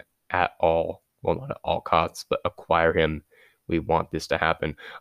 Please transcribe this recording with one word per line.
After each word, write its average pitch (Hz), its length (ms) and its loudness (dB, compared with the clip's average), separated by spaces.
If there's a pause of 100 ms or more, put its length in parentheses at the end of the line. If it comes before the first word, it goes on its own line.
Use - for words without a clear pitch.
(300)
at 90 300 0
all. 82 440 0 (180)
Well, 85 140 0
not 139 160 -8
at - 120 -10
all - 180 -2
costs, - 480 0
but - 160 0
acquire 82 480 2
him. 80 300 0 (440)
We 82 120 0
want 80 320 0
this 80 160 -6
to 78 100 0
happen. 80 380 0 (260)